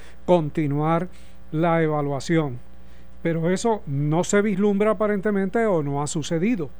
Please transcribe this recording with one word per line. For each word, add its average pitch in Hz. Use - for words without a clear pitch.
continuar 160
la 165
evaluación. 147
Pero 165
eso 202
no 147
se 202
vislumbra 208
aparentemente 208
o 175
no 143
ha 147
sucedido. 165